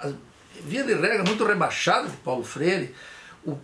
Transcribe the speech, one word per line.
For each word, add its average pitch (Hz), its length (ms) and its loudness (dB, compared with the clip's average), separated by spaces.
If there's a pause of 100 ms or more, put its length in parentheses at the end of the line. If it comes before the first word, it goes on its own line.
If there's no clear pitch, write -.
a, 143 100 -6 (500)
via 208 220 -4
de 247 100 2
regra, 196 300 2
muito 214 220 2
rebaixada 202 640 2
de 139 80 -10
Paulo 123 260 -2
Freire, 160 500 0 (520)
o, 156 80 -4 (120)